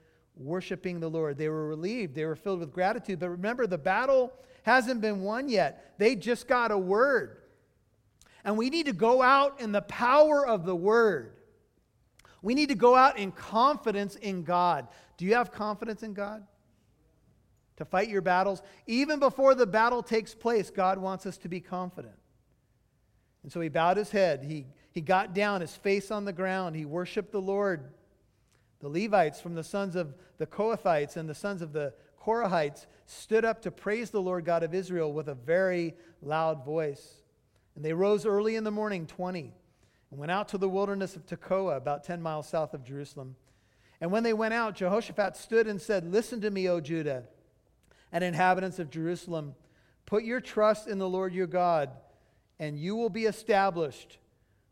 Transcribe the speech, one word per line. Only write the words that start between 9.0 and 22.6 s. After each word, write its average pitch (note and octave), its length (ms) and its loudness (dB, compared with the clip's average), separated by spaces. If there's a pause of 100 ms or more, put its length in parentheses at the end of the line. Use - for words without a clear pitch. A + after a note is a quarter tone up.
out C#4 380 6
in A3 100 -4
the G3+ 120 0
power C#4+ 640 6
of G#3 180 2
the F#3 100 -2
word. F#3 640 2 (1080)
We A3 120 0
need C#4+ 160 2
to C4+ 40 0
go A#3+ 220 8
out C4 220 8
in G3 140 -4
confidence A3 840 0
in F#3+ 280 -6
God. F3 440 0 (300)
Do F3 80 -6
you G#3 80 4
have A#3+ 180 0
confidence G#3+ 500 -8
in G#3+ 120 -12
God? G3+ 320 -10 (1300)
To D#3 80 -10
fight G3 240 -2
your G3 140 -2
battles? F#3 400 0 (240)
Even C#4 320 0
before C4+ 360 6
the B3 120 2
battle A3 360 2
takes A3 320 -4
place, A3+ 360 -2
God F#3+ 280 2
wants F#3 280 -6
us F3+ 120 -10
to F#3 100 -12
be F3 120 -8
confident. F3 540 -10 (1300)